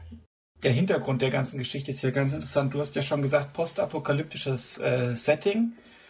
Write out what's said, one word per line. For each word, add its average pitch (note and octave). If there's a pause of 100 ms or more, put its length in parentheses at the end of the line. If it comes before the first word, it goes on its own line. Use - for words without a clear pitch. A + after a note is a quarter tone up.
(640)
der C#3
Hintergrund C3
der C3
ganzen C3+
Geschichte C#3
ist B2+
ja C3
ganz C#3
interessant. C#3
Du C#3+
hast D3
ja D3+
schon C#3+
gesagt, C#3
postapokalyptisches, C#3+
äh, B2
Setting. G3+ (380)